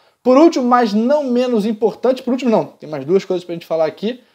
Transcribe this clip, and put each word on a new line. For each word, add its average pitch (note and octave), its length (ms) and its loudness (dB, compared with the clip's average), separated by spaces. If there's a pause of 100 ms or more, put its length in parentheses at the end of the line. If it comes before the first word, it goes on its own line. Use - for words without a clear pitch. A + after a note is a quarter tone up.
(220)
Por B3+ 140 4
último, D#4 280 4
mas A#3+ 300 2
não C4 300 0
menos A#3+ 420 -2
importante, A#3 560 -2
por - 80 -6
último C4 220 0
não, E3 140 2
tem - 220 -20
mais D3 160 -8
duas F#3 200 0
coisas F3+ 200 -6
pra F3 100 -10
gente E3 120 -12
falar D#3+ 180 -2
aqui. G3 360 -6 (140)